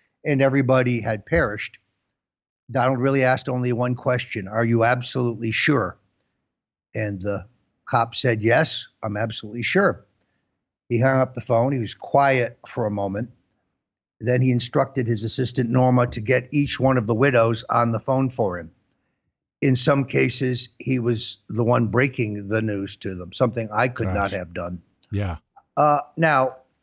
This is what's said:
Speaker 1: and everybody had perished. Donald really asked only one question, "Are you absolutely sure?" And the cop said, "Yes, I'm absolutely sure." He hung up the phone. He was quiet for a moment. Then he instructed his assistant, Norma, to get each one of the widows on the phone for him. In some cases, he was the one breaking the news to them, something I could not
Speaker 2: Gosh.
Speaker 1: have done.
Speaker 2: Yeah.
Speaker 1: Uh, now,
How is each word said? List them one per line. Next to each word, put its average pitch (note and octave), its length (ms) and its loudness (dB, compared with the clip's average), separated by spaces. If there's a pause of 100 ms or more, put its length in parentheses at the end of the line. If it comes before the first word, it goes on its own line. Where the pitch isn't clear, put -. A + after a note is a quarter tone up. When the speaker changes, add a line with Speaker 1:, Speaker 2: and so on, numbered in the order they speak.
(240)
Speaker 1:
and C#3+ 160 2
everybody B2+ 640 2
had A2 240 -4
perished. C3 520 -2 (920)
Donald B2+ 280 2
really C3+ 260 2
asked B2+ 260 2
only B2 240 0
one B2 200 0
question, A#2+ 540 -4
"Are A2 160 0
you A#2 200 4
absolutely A#2+ 640 0
sure?" A2 480 0 (960)
And G#2 260 -4
the G2 240 -4 (400)
cop A#2 300 0
said, A2+ 260 0
"Yes, A#2 480 2 (140)
I'm G#2+ 160 -4
absolutely A2 460 -6
sure." F#3 420 0 (800)
He A#2+ 100 0
hung C3 200 4
up B2+ 160 0
the A#2+ 80 -10
phone. B2 300 2
He C3+ 60 -2
was G#2 160 -6
quiet C3+ 720 2
for A#2+ 200 -4
a G#2 40 -2
moment. G2+ 380 -4 (880)
Then B2 220 0
he B2+ 100 2
instructed B2 560 0
his A2+ 180 -2
assistant, A#2+ 440 -2
Norma, B2+ 380 4
to B2 160 -6
get B2+ 300 0
each C#3+ 280 -2
one C3 160 4
of A2 100 -2
the A2+ 80 2
widows A#2 500 2
on A#2 280 0
the A2 80 -2
phone C3 300 0
for F#2+ 280 -2
him. E2 120 -14 (880)
In C3 160 2
some C#3 300 2
cases, B2+ 640 -2 (100)
he C3 180 -2
was A2+ 380 -4 (120)
the A2 140 -2
one A#2+ 240 2
breaking G#2+ 640 -2
the A2 120 0
news G2+ 360 -4
to F#2+ 180 -8
them, F2+ 180 -12
something A#2 380 -2
I A2+ 160 0
could A#2 220 -4
not G2 240 -2
Speaker 2:
Gosh. - 0 -
Speaker 1:
have F2 200 -8
done. F2 300 -8 (300)
Speaker 2:
Yeah. G2 240 -4 (400)
Speaker 1:
Uh, D3 240 4 (160)
now, D#3 400 2 (260)